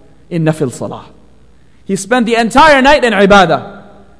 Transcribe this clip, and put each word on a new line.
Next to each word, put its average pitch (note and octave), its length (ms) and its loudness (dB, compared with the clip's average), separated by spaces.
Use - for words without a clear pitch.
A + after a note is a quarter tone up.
in E3+ 140 -6
Nafil D#3 280 -2
Salah. A2 400 -14
He G3 100 -6
spent A3+ 300 -2
the A3+ 100 -2
entire C4+ 460 2
night C#4 220 2
in A#3 100 -2
Ibadah. F#3+ 720 0